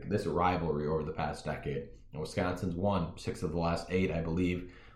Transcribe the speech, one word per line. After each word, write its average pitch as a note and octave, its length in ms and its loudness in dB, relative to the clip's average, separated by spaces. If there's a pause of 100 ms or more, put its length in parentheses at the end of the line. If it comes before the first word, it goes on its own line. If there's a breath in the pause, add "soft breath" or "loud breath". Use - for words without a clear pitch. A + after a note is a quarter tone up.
this G2 200 0
rivalry E2 600 2
over D#2 160 0
the D2+ 100 -4
past D2+ 320 -4
decade, C#2+ 320 -4
you - 360 -10
know, - 60 -8
Wisconsin's F2+ 560 -2
won F2+ 420 0
six - 240 -6
of D#2+ 120 0
the E2+ 40 0
last E2+ 320 2
eight, F#2 220 4
I E2 100 0
believe, F2 500 2 (240 loud breath)